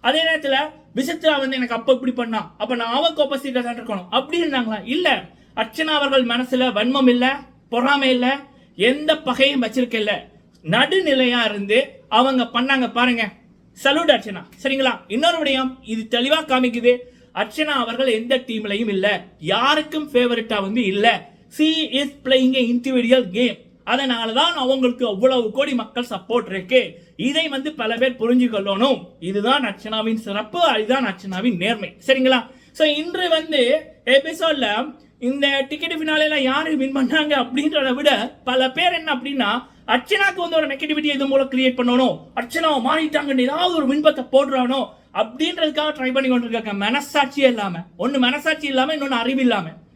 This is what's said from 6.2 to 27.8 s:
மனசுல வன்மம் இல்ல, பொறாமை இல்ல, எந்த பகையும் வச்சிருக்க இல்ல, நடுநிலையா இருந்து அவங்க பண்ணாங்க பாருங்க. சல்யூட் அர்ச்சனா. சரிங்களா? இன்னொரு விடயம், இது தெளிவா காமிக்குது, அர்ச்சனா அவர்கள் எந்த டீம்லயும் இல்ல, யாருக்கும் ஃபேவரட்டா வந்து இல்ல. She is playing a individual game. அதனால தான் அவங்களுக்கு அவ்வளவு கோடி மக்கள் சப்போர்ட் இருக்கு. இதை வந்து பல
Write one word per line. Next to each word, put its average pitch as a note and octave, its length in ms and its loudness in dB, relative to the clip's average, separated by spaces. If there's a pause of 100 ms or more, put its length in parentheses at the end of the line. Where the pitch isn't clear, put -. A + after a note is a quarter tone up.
மனசுல B3 480 0
வன்மம் B3+ 360 4
இல்ல, B3+ 300 2 (300)
பொறாமை C4 400 2
இல்ல, B3+ 300 2 (360)
எந்த D4+ 420 2
பகையும் C4+ 440 0
வச்சிருக்க A#3+ 320 -2
இல்ல, G#3 400 -4 (300)
நடுநிலையா B3+ 840 2
இருந்து G#3 640 0
அவங்க B3+ 340 4
பண்ணாங்க B3+ 480 0
பாருங்க. A#3+ 400 0 (520)
சல்யூட் D4+ 280 4
அர்ச்சனா. G3 320 0 (200)
சரிங்களா? C4+ 440 0
இன்னொரு D#4+ 300 0
விடயம், C4 440 -2
இது A3 380 -4
தெளிவா D4+ 240 0
காமிக்குது, B3 540 2 (360)
அர்ச்சனா A3+ 320 -4
அவர்கள் B3+ 420 -2
எந்த A#3+ 300 0
டீம்லயும் A3 500 -4
இல்ல, G3 380 -2 (140)
யாருக்கும் D4 720 0
ஃபேவரட்டா A#3 500 0
வந்து G#3 240 0
இல்ல. G3+ 440 2 (280)
She D#4 140 4 (200)
is C#4 320 -2
playing C4 320 4
a A#3+ 160 2
individual B3 580 2
game. G#3+ 280 0 (260)
அதனால A#3 500 -2
தான் E4 200 2
அவங்களுக்கு B3+ 540 0
அவ்வளவு A3 440 2
கோடி C#4 220 0
மக்கள் A#3+ 360 -4
சப்போர்ட் G#3 400 -4
இருக்கு. F#3+ 520 0 (140)
இதை C#4+ 320 -2
வந்து C#4+ 260 -6
பல A3+ 220 -4